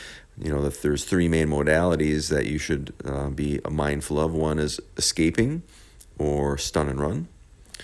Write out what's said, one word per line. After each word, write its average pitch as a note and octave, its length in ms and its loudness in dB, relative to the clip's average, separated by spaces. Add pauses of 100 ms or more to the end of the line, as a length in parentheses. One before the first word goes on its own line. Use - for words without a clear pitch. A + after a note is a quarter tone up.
(380)
You D#2 120 -4
know, C#2+ 120 0
that C#2+ 200 -2
there's D2 220 2
three F2+ 240 2
main D#2+ 200 4
modalities D2+ 800 2
that C#2+ 180 2
you D2+ 120 -2
should, C#2+ 340 -4 (120)
uh, C#2 240 -4
be C#2+ 400 -2
mindful D2 520 -2
of. D#2 120 2
One D#2 260 0
is D2+ 220 -2 (160)
escaping A#2 640 0 (560)
or D2 380 0
stun D2 320 0
and C2+ 120 -2
run, A2+ 280 -2 (560)